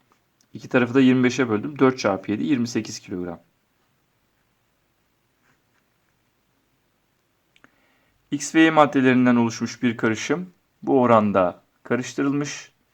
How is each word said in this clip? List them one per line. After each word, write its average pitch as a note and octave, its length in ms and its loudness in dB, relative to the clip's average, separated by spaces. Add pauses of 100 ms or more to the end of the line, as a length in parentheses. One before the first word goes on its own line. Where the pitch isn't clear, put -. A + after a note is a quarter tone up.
(540)
İki A#2 160 -20
tarafı A#2+ 240 0
da C3+ 80 4
yirmi B2+ 220 4
beşe B2 260 -2
böldüm. C3 300 -6
Dört C3 200 2
çarpı G2 320 -4
yedi, G#2+ 120 -4
yirmi B2 240 -2
sekiz A2+ 320 -8
kilogram. F2+ 400 -12 (4000)
X D3 240 -8
ve E3 60 6
Y D#3+ 100 6
maddelerinden C3 640 4
oluşmuş A#2 480 -2
bir A#2 140 -2
karışım A#2+ 560 -4 (280)
bu C#3 200 2
oranda G#2 640 2 (200)
karıştırılmış. C#3+ 880 -6 (220)